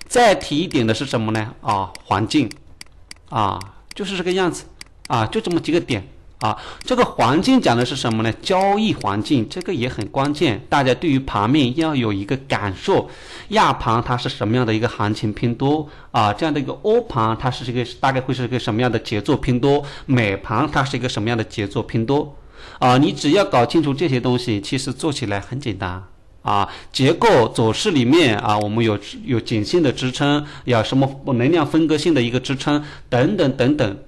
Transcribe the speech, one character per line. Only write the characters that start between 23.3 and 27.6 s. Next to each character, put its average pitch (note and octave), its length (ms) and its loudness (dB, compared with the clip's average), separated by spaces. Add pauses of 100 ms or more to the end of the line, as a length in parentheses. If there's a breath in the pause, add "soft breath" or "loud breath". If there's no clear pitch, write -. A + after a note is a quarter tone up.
要 G3 120 6
搞 C3 220 2
清 E3 160 2
楚 C#3 100 0
这 D#3 160 0
些 C3 120 2
东 B2 180 0
西， G#2 240 -2
其 C3+ 160 -4
实 C3 160 -6
做 D#3 180 -4
起 - 160 -6
来 G2+ 120 -2
很 B2+ 200 -10
简 A2+ 160 -6
单 F#2+ 280 -8 (400)
啊。 G2+ 240 2 (240 loud breath)
结 C3+ 200 2
构 E3+ 360 6
走 A2 260 0